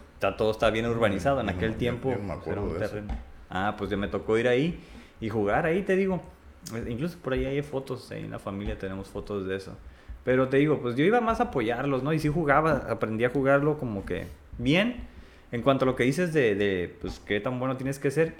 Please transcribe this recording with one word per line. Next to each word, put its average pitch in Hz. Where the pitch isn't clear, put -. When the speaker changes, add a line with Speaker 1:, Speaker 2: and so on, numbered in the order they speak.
Speaker 1:
está, 98
todo 110
está 110
bien 113
urbanizado. 117
En 110
Speaker 2:
Yo 101
no 92
Speaker 1:
aquel 104
Speaker 2:
me, 110
yo -
Speaker 1:
tiempo, 123
Speaker 2:
no 123
me -
Speaker 1:
pues, 101
era 80
Speaker 2:
acuerdo 90
Speaker 1:
un 92
Speaker 2:
de 107
eso. 101
Speaker 1:
terreno. 104
Ah, 98
pues, 98
ya 104
me 98
tocó 104
ir 117
ahí 147
y 110
jugar 110
ahí, 175
te 190
digo. 190
Incluso 123
por 131
ahí 127
hay 139
fotos, 135
ahí 107
en 107
la 113
familia 101
tenemos 95
fotos 101
de 92
eso. 98
Pero 127
te 131
digo, 143
pues, 120
yo 143
iba 226
más 226
a 240
apoyarlos, 127
¿no? 143
Y 160
sí 147
jugaba, 147
aprendí 110
a 123
jugarlo 143
como 107
que 90
bien. 180
En 120
cuanto 135
a -
lo 127
que 123
dices 151
de, 117
de, 95
pues, -
qué 104
tan 127
bueno 127
tienes 131
que 143
ser, 160